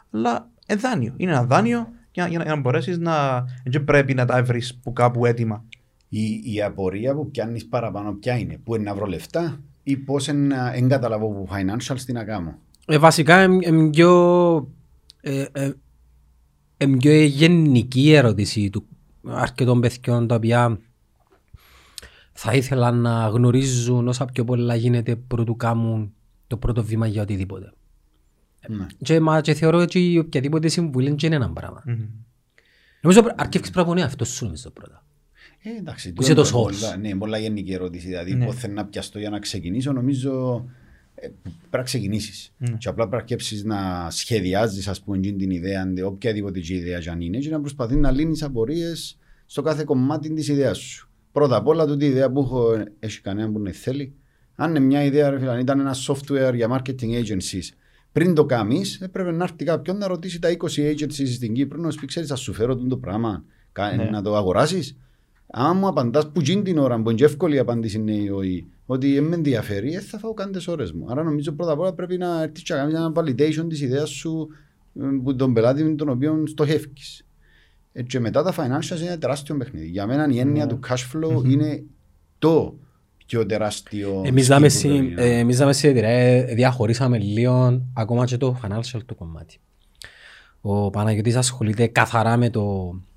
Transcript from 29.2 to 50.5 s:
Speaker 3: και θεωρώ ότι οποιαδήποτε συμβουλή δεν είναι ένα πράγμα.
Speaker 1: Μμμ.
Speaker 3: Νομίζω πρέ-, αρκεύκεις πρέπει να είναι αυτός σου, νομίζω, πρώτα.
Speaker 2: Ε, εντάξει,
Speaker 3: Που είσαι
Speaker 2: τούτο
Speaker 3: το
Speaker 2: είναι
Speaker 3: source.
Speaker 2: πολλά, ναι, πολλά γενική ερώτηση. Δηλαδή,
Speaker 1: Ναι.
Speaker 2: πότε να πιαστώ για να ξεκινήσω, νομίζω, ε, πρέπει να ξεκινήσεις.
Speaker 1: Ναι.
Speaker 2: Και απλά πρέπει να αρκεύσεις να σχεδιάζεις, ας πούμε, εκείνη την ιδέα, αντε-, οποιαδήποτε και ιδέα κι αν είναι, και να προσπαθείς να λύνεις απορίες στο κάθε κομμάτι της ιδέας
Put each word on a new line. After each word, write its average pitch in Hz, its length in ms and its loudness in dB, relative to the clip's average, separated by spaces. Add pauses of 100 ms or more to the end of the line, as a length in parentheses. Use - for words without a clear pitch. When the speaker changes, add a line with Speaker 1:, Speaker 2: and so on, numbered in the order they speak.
Speaker 3:
και 156 120 0
θεωρώ 160 260 4
ότι 175 380 2
οποιαδήποτε 156 500 0
συμβουλή 147 400 0
δεν 147 140 0
είναι 160 140 2
ένα 120 180 0
πράγμα. - 320 -12
Speaker 1:
Μμμ. 113 200 -4 (960)
Speaker 3:
Νομίζω 185 200 10
πρέ-, 226 160 0
αρκεύκεις 151 320 -2
πρέπει 175 180 0
να 175 60 0
είναι 175 100 2
αυτός 123 260 -4
σου, - 160 -8
νομίζω, 85 240 -10
πρώτα. - 360 -20 (580)
Speaker 2:
Ε, 214 60 -14 (100)
εντάξει, 151 340 -12
Speaker 3:
Που 98 80 -6
είσαι 139 120 6
Speaker 2:
τούτο 147 180 6
Speaker 3:
το 123 80 2
Speaker 2:
είναι 107 100 2
Speaker 3:
source. 98 120 -6
Speaker 2:
πολλά, 101 160 -4
ναι, 101 180 -6
πολλά 107 220 -4
γενική 104 360 -6
ερώτηση. 90 340 -8
Δηλαδή, 90 280 -6
Speaker 1:
Ναι. 123 100 2
Speaker 2:
πότε - 220 -6
να 101 180 -8
πιαστώ - 340 -12
για 104 100 -8
να 104 100 -8
ξεκινήσω, 104 520 -6
νομίζω, 127 720 -4 (520)
ε, - 120 -16 (140)
πρέπει - 160 -16 (200)
να - 60 -4
ξεκινήσεις. 107 720 -6
Speaker 1:
Ναι. 123 120 -6
Speaker 2:
Και 110 200 -8
απλά 113 180 -2
πρέπει 95 40 -12
να 120 60 -2
αρκεύσεις 110 460 -6
να 95 460 -4
σχεδιάζεις, 98 800 -2
ας 95 140 -6
πούμε, 101 160 -6
εκείνη 98 200 -2
την 95 140 -2
ιδέα, 92 300 -4
αντε-, 92 240 -4
οποιαδήποτε 101 540 -4
και 87 160 -6
ιδέα 87 240 -6
κι 82 100 -10
αν 85 120 -6
είναι, 87 160 -4
και 143 120 -6
να 156 120 -4
προσπαθείς 139 360 -2
να 143 140 6
λύνεις 151 320 0
απορίες 151 720 -4 (280)
στο - 160 -8
κάθε 151 220 -2
κομμάτι 147 500 0
της 151 140 -4
ιδέας 139 300 2